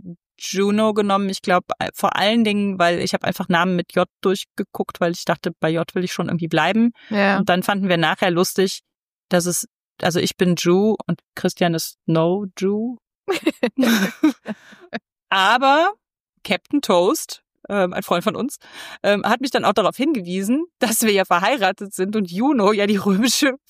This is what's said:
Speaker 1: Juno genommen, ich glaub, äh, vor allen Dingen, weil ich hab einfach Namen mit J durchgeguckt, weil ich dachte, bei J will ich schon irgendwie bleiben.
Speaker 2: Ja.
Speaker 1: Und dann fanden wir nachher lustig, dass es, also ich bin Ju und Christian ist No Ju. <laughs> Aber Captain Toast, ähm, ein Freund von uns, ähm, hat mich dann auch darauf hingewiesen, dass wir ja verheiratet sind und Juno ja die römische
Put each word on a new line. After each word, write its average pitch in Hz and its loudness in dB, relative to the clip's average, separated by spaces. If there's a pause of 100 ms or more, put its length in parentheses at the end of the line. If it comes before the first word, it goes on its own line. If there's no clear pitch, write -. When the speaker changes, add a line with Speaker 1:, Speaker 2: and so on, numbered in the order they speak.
(380)
Speaker 1:
Juno 202 0
genommen, 202 0
ich 190 -8
glaub, 185 2 (140)
äh, - -4
vor - -2
allen 220 2
Dingen, 202 -2
weil 175 2
ich - -4
hab - -4
einfach - -4
Namen 180 2
mit - -6
J 180 2 (160)
durchgeguckt, - -4
weil 170 0
ich - -12
dachte, 175 -2 (100)
bei 160 0
J 165 -4
will 180 -2
ich 180 -6
schon 165 -4
irgendwie 165 -4
bleiben. 190 2 (180)
Speaker 2:
Ja. 196 2
Speaker 1:
Und 196 0
dann 185 2
fanden 196 -2
wir 180 2
nachher 170 0
lustig, 185 0 (480)
dass 175 2
es, 175 -4 (360)
also 175 0
ich - -2
bin 180 2
Ju 196 2 (100)
und - -4 (160)
Christian 180 -2
ist - -8
No 170 0 (120)
Ju. 214 -2 (320)
<laughs> 233 0 (1040)
Aber 269 4 (520)
Captain - -2
Toast, 196 0 (260)
ähm, 190 -2
ein 185 -4
Freund 175 -2
von - -2
uns, 240 -6 (440)
ähm, 202 0
hat 233 0
mich 262 -4
dann - 0
auch 202 4
darauf 190 0
hingewiesen, 226 -2 (120)
dass 226 -2
wir 220 4
ja 190 4
verheiratet 196 0
sind 190 -2
und 202 -2
Juno 214 2
ja 202 0
die 202 2
römische 220 2 (160)